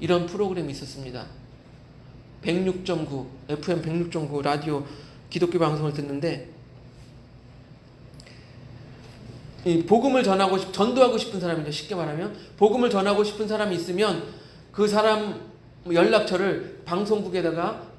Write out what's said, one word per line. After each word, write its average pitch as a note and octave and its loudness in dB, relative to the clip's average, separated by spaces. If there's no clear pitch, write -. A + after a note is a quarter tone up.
이런 F3 2
프로그램이 F3+ -4
있었습니다. C3 -12
백육 F#3 -2
점 D#3+ -2
구, C3+ -8
에프엠 D3+ -2
백육 E3 -2
점 D#3+ -4
구 C#3+ -4
라디오 D3 -2
기독교 F3 0
방송을 D3+ 2
듣는데 C#3+ -4
이 E3+ 4
복음을 B3+ 6
전하고 F#3+ 4
싶-, - -6
전도하고 B3 4
싶은 - -4
사람이죠. D#3+ -2
쉽게 D3 -8
말하면 E3 -6
복음을 A#3+ 4
전하고 G3 2
싶은 G#3 -2
사람이 G#3 -2
있으면 F3+ 0
그 G3+ 2
사람 G#3+ 2
연락처를 F#3+ 2
방송국에다가 F#3 -2